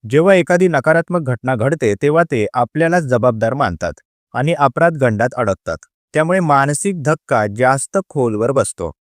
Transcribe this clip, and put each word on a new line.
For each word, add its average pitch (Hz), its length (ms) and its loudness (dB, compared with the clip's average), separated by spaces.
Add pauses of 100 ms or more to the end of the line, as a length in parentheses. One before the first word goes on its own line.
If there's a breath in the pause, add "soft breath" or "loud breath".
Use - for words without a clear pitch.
जेव्हा 165 240 4
एखादी 180 340 2
नकारात्मक 165 540 0
घटना 131 340 -4
घडते, 117 400 0
तेव्हा 151 280 0
ते 110 300 -2
आपल्यालाच 160 500 0
जबाबदार 117 500 0
मानतात 87 400 -4 (400)
आणि 131 200 -2
अपराध 156 440 0
गंडात 120 400 0
अडकतात. 95 400 -4 (360)
त्यामुळे 165 260 0
मानसिक 147 640 0
धक्का 135 420 0 (120)
जास्त 131 400 0 (120)
खोलवर 120 420 -2
बसतो. 98 400 -4 (100)